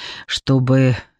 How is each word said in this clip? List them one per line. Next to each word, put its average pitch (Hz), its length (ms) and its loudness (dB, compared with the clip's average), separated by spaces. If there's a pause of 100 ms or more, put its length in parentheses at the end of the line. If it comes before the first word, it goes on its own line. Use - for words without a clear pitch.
(260)
Чтобы 131 680 2 (260)